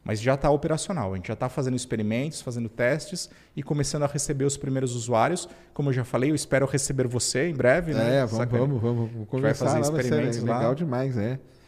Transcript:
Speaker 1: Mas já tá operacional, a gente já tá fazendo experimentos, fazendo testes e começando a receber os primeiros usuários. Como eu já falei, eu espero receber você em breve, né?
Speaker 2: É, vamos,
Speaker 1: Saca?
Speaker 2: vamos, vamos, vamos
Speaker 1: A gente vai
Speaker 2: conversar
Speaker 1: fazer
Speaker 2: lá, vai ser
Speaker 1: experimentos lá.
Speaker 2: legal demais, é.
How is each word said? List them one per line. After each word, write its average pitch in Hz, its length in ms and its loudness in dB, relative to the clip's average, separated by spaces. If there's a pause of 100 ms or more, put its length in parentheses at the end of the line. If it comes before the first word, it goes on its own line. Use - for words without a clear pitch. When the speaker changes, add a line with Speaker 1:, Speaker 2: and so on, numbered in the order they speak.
Speaker 1:
Mas 107 180 -2
já 131 160 4
tá 143 120 2
operacional, 147 600 0
a 95 60 -4
gente 90 100 -8
já 113 80 -4
tá 127 140 -4
fazendo 127 260 -2
experimentos, 120 640 -2
fazendo 117 300 -6
testes 143 600 -2 (240)
e 151 80 -8
começando 147 420 -2
a 143 40 2
receber 143 380 -2
os 139 100 2
primeiros 131 400 -2
usuários. 120 540 2 (240)
Como 143 160 0
eu 131 40 4
já 123 120 0
falei, 131 260 2
eu 151 40 2
espero 139 300 2
receber 135 420 0
você 123 420 0
em 170 40 -2
breve, 151 400 2
né? 117 260 2
Speaker 2:
É, 139 60 2
vamos, 104 120 -2
Speaker 1:
Saca? 120 200 0
Speaker 2:
vamos, 131 240 2
vamos, 120 180 2
vamos 113 100 -2
Speaker 1:
A 117 80 -10
gente - 0 -
vai 107 100 -8
Speaker 2:
conversar 131 380 0
Speaker 1:
fazer 151 140 2
Speaker 2:
lá, 147 120 2
vai 156 100 0
ser 127 60 0
Speaker 1:
experimentos 120 360 0
lá. 117 160 0
Speaker 2:
legal 131 160 2
demais, 135 420 -2
é. 113 200 -2 (300)